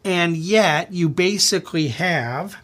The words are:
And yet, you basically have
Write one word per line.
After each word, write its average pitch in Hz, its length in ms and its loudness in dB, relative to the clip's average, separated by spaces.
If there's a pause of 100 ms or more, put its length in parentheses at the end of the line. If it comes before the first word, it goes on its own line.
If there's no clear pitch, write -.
And 175 320 0
yet, 175 560 2
you 175 160 2
basically 180 800 0
have 151 760 -4